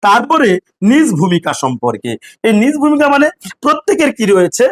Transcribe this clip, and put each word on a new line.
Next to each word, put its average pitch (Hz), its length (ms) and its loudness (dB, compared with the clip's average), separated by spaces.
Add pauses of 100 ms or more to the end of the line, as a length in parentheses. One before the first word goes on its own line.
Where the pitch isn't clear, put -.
তারপরে 247 480 2 (340)
নিজ 277 300 2
ভূমিকা 170 400 -2
সম্পর্কে। 123 580 -6 (320)
এই 220 100 2
নিজ 226 240 2
ভূমিকা 294 320 0
মানে 285 180 2 (340)
প্রত্যেকের 466 540 -2
কি 226 120 -4
রয়েছে? 185 460 0